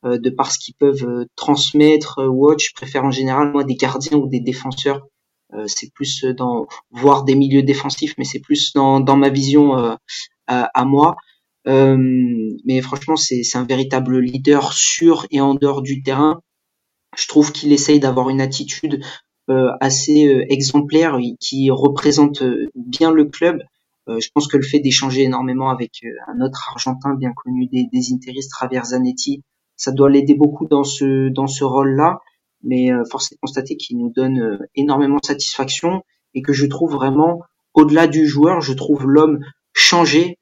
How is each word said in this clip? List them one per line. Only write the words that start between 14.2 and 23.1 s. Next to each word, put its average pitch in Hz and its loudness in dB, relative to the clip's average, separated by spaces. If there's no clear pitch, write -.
sur - 2
et 143 0
en 139 2
dehors 139 -2
du 135 -6
terrain. 147 0
Je - -6
trouve 147 4
qu'il 147 -2
essaye 147 4
d'avoir 127 0
une 135 0
attitude, 139 -6
euh, 131 2
assez, 147 2
euh, 135 4
exemplaire 147 0
et 123 -6
qui 135 -2
représente, 143 2
euh, 120 -4
bien 127 -2